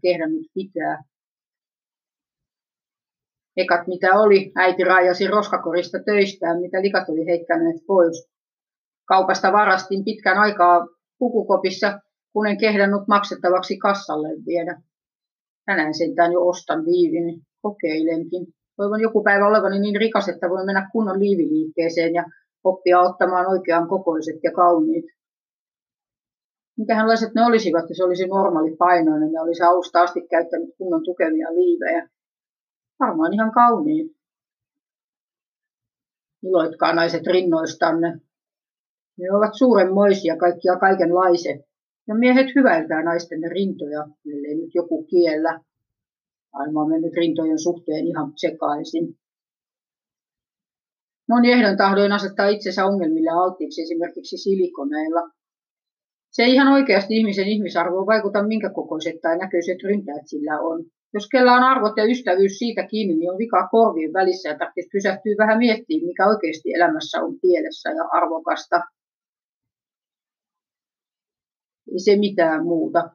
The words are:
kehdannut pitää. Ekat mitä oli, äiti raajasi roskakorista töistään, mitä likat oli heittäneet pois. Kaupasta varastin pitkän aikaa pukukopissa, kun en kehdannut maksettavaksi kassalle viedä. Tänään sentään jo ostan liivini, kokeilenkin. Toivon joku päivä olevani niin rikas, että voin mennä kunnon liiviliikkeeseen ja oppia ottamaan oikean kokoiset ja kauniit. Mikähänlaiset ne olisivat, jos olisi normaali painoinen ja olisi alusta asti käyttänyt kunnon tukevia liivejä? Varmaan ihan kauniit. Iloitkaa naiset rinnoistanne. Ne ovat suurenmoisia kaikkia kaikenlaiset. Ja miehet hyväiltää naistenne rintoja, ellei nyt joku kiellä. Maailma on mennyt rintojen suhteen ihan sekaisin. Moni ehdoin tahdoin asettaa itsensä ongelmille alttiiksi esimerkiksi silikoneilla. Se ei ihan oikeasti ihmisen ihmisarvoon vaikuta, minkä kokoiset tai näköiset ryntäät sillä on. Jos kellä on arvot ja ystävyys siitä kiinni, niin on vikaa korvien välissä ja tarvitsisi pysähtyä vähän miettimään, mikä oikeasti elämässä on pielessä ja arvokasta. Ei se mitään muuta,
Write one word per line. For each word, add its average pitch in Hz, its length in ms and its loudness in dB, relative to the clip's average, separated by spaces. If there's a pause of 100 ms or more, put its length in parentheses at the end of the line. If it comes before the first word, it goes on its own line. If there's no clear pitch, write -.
kehdannut 160 520 -2
pitää. 156 480 -8 (2500)
Ekat 175 300 0
mitä 185 220 -2 (120)
oli, 196 360 4
äiti 185 280 2
raajasi 180 420 4
roskakorista 190 800 -2
töistään, 196 540 0
mitä 180 220 -4
likat 196 260 -2
oli 160 180 -4
heittäneet 170 500 0 (100)
pois. 175 420 2 (800)
Kaupasta 190 440 2
varastin 196 520 0
pitkän 196 340 -2
aikaa 175 480 4 (320)
pukukopissa, 202 840 -2 (320)
kun 214 140 -2
en 202 120 -2
kehdannut 202 500 0
maksettavaksi 190 680 0
kassalle 156 500 -2 (180)
viedä. 165 360 -6 (840)
Tänään 156 280 -2
sentään 170 380 0
jo 175 160 2
ostan 160 360 -4
liivini, 170 560 0 (220)
kokeilenkin. 165 840 -4 (300)
Toivon 208 240 -4
joku 220 220 0
päivä 202 240 2
olevani 196 320 2
niin 202 220 -2
rikas, 220 280 0
että 175 220 -4
voin 190 160 -2
mennä 196 260 -2
kunnon 208 280 -2
liiviliikkeeseen 165 960 -2
ja 170 100 -2 (400)
oppia 180 360 4
ottamaan 180 460 0
oikean 170 420 0
kokoiset 160 540 -4
ja 170 100 0
kauniit. 165 520 2 (1700)
Mikähänlaiset 220 580 0
ne 233 120 4
olisivat, 190 420 2
jos 170 120 -8
olisi 180 260 0
normaali 180 500 0
painoinen 160 560 2
ja 160 100 -4
olisi 170 200 -2
alusta 175 380 4
asti 175 200 0 (100)
käyttänyt 170 480 -2
kunnon 170 260 -2
tukevia 160 420 -2
liivejä? 180 600 0 (920)
Varmaan 185 340 0
ihan 220 180 0
kauniit. 165 600 2 (2250)
Iloitkaa 165 520 0
naiset 170 320 0
rinnoistanne. 165 840 0 (1120)
Ne 185 180 -2
ovat 208 180 0
suurenmoisia 196 840 2
kaikkia 180 400 0
kaikenlaiset. 180 840 0 (480)
Ja 214 60 -4
miehet 254 400 4
hyväiltää 165 480 2
naistenne 170 460 -4
rintoja, 151 580 -6 (260)
ellei 147 220 -8
nyt 165 200 -8
joku 170 300 -4
kiellä. 165 560 0 (920)
Maailma 151 300 -4
on 151 80 -2
mennyt 160 240 -4
rintojen 160 440 -2
suhteen 165 480 -4
ihan 160 300 -6
sekaisin. 160 840 -6 (2000)
Moni 240 240 4
ehdoin 208 240 4
tahdoin 196 360 2
asettaa 196 360 -2
itsensä 196 380 0
ongelmille 160 440 0
alttiiksi 170 520 -2
esimerkiksi 170 540 -8
silikoneilla. 170 920 -4 (1000)
Se - 120 -2
ei 254 120 4
ihan 269 140 6
oikeasti 220 480 4
ihmisen 202 320 0
ihmisarvoon 185 580 -2
vaikuta, 208 360 0
minkä 208 280 -2
kokoiset 160 520 -8
tai 170 160 0
näköiset 180 460 -4
ryntäät 190 420 -4
sillä 151 340 -6
on. 165 240 -6 (300)
Jos 208 140 -8
kellä 254 240 4
on 254 100 6
arvot 254 340 2
ja 214 80 2
ystävyys 196 540 0
siitä 202 280 -4
kiinni, 208 280 -4
niin 170 180 -2
on 185 60 -8
vikaa 202 300 -2
korvien 160 440 2
välissä 185 360 -2
ja 147 100 -6
tarvitsisi - 340 -8
pysähtyä 202 460 -2
vähän 220 200 4
miettimään, 214 480 0
mikä 185 220 0
oikeasti 175 440 -2
elämässä 165 480 0
on 175 200 -6
pielessä 160 500 0
ja 160 220 -4
arvokasta. 165 680 -2 (3000)
Ei 180 60 -4
se 202 180 4
mitään 170 480 0
muuta, 170 500 -2